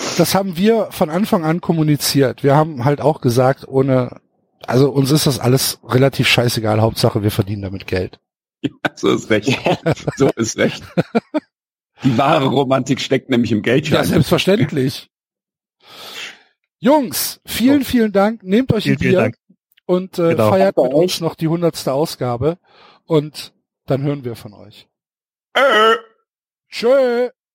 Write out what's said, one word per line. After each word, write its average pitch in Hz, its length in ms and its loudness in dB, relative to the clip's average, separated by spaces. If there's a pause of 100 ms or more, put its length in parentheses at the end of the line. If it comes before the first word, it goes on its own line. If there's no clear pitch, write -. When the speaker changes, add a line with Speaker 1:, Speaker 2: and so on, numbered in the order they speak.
(180)
Speaker 1:
das 170 160 2
haben 190 220 -2
wir 208 360 2
von 175 180 -2
Anfang 185 340 0
an 160 160 0
kommuniziert. 147 840 0
Wir 139 100 4
haben 151 300 0
halt 143 160 2
auch 139 200 0
gesagt, 131 460 0
ohne, 131 540 0 (460)
also 131 240 2
uns 131 200 0
ist 151 160 2
das 127 140 0
alles 127 440 0
relativ 131 440 2
scheißegal. 110 520 0
Hauptsache, 113 440 0
wir 107 80 0
verdienen 101 300 -4
damit 95 260 -12
Geld. 92 320 -6 (420)
Speaker 2:
Ja, - 80 -12 (240)
so - 160 -4
ist 120 200 -2
recht. 107 180 2 (160)
Speaker 3:
Ja. 175 140 0 (380)
Speaker 2:
So 135 200 2
ist 117 220 -4
recht. - 240 -2 (1200)
Die 131 120 2
wahre 139 300 2
Romantik 131 540 0
steckt - 300 -2
nämlich 120 220 2
im 107 100 0
Geld. 143 260 0
Speaker 1:
Ja, 151 160 2
selbstverständlich. 170 1040 0 (1700)
Jungs, 254 680 0
vielen, 269 360 2
Speaker 4:
So. - 60 -8
Speaker 1:
vielen 220 240 2
Dank. 202 300 0
Nehmt 208 300 0
euch 220 120 -2
Speaker 4:
Vielen, 139 120 0
Speaker 1:
ein - 40 -16
Speaker 4:
vielen - 120 0
Speaker 1:
Bier 185 100 4
Speaker 4:
Dank. - 140 -2 (500)
Speaker 1:
und, 185 320 -2
äh, 170 120 2
Speaker 4:
Genau. 113 200 2
Speaker 1:
feiert 196 260 2
Speaker 3:
Danke 131 140 2
Speaker 1:
mit 139 80 0
uns 180 160 2
Speaker 3:
euch. - 80 -8
Speaker 1:
noch 160 140 -4
die 160 120 -2
hundertste 165 460 -2
Ausgabe 139 640 -4 (480)
und 151 480 -4 (320)
dann 131 160 -2
hören 143 220 -4
wir 120 120 -8
von 107 160 -20
euch. 98 360 -20 (680)
Speaker 2:
Äh. 240 60 2 (1080)
Speaker 1:
Tschö. 247 640 0 (240)